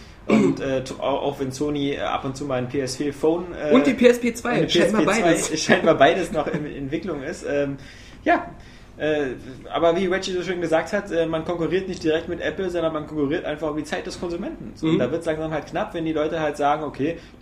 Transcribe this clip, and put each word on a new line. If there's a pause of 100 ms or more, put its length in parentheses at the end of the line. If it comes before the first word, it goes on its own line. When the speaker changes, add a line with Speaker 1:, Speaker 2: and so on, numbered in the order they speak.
(260)
Speaker 1:
Und,
äh,
t-,
au-,
auch
wenn
Sony,
äh,
ab
und
zu
mal
ein
P
S
P
Phone,
äh,
Speaker 2:
Und
die
P
S
P
zwei,
Speaker 1:
und
die
Speaker 2:
scheinbar
Speaker 1:
P
S
P
Speaker 2:
beides.
Speaker 1:
zwei,
<laughs>
scheinbar
beides
noch
in
Entwicklung
ist.
Ähm, (460)
ja. (500)
Äh, (380)
aber
wie
Reggie
so
schön
gesagt
hat,
äh,
man
konkurriert
nicht
direkt
mit
Apple,
sondern
man
konkurriert
einfach
um
die
Zeit
des
Konsumenten.
So,
Speaker 2:
Mhm.
Speaker 1:
und
da
wird's
langsam
halt
knapp,
wenn
die
Leute
halt
sagen,
okay, (240)